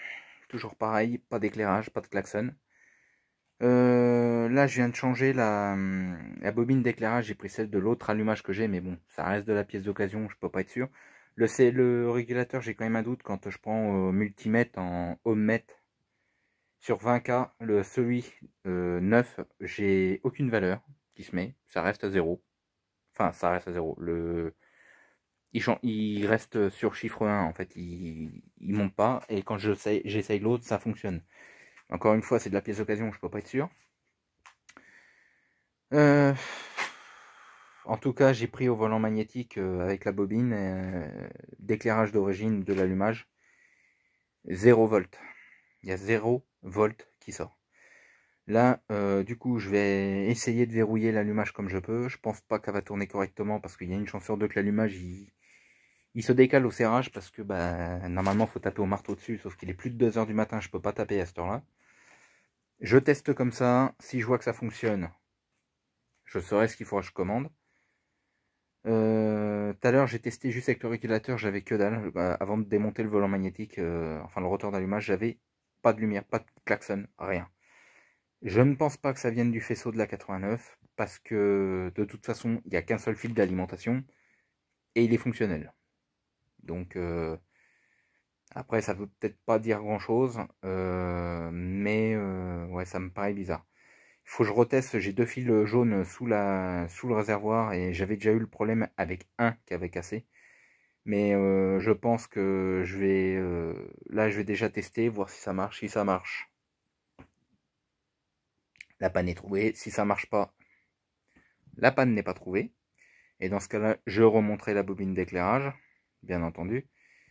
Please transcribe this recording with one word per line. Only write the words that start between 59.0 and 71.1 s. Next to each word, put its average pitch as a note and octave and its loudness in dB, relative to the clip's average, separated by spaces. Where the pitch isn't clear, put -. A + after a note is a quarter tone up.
dessus. G#2+ -10
Sauf F2+ -14
qu'il F#2 -10
est F#2 -8
plus A#2+ -10
de A#2+ -8
deux A2+ 2
heures A2 2
du G#2+ -4
matin, G#2+ -2
je - -10
peux F2+ -8
pas G#2 0
taper G2+ -2
à E2+ -4
cette - -12
heure-là. G2 -4
Je A#2+ 6
teste C#3+ 2
comme B2+ 0
ça. B2+ 2
Si - -6
je A2 -4
vois B2 4
que - -4
ça A#2 -2
fonctionne, G#2 -4
je - -8
saurai G#2 2
ce - -12
qu'il - -12
faudra G2+ -2
que F2+ -6
je - -20
commande. A2 -2
Euh, G#2+ 2
tout - 0
à - 6
l'heure, C3+ 6
j'ai A#2 -4
testé B2 -6
juste B2 -4
avec A#2+ 0
le A#2 -4
régulateur, A2+ -2